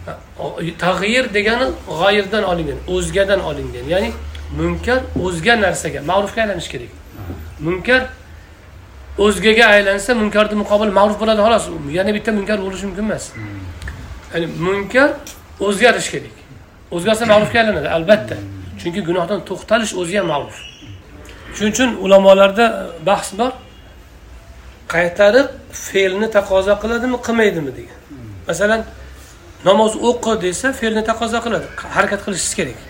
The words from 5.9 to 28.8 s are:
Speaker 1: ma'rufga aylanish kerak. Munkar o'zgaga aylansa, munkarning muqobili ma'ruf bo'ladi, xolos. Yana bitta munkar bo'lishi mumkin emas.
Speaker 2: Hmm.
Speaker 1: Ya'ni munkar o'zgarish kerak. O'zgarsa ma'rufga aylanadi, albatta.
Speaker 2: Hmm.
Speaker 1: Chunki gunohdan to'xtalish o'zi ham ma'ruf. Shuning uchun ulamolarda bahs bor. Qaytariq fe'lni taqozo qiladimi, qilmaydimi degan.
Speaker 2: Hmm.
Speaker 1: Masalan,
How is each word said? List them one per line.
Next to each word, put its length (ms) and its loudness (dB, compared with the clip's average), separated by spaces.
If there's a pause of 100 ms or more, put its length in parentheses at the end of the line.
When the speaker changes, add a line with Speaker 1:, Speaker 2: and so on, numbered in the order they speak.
Speaker 1:
ma'rufga 400 -2
aylanish 280 -4
kerak. 220 -12 (680)
Munkar 440 0 (1120)
o'zgaga 500 4
aylansa, 500 4
munkarning 460 2
muqobili 300 2
ma'ruf 280 4
bo'ladi, 220 2
xolos. 240 4 (260)
Yana 220 0
bitta 180 -2
munkar 280 -2
bo'lishi 260 -6
mumkin 180 -6
emas. 220 -4
Speaker 2:
Hmm. 180 -14 (880)
Speaker 1:
Ya'ni 180 -4 (120)
munkar 500 2 (480)
o'zgarish 540 2
kerak. 240 -10 (560)
O'zgarsa 340 0
ma'rufga 340 4
aylanadi, 300 2
albatta. 460 2
Speaker 2:
Hmm. 260 -12 (140)
Speaker 1:
Chunki 260 -6
gunohdan 440 -2
to'xtalish 500 -2
o'zi 220 -4
ham 100 0
ma'ruf. 300 -4 (920)
Shuning 240 -2
uchun 220 2
ulamolarda 680 6 (340)
bahs 380 0
bor. 140 0 (1300)
Qaytariq 640 4 (300)
fe'lni 540 0
taqozo 480 2
qiladimi, 420 -2
qilmaydimi 500 0
degan. 280 -16
Speaker 2:
Hmm. 180 -20 (260)
Speaker 1:
Masalan, 380 0 (800)